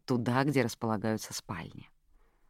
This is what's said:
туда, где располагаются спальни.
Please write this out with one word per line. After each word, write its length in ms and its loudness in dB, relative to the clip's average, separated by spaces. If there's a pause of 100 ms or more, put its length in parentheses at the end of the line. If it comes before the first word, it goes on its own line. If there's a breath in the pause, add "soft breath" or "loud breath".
туда, 380 2
где 200 4
располагаются 720 -2
спальни. 580 -10 (580)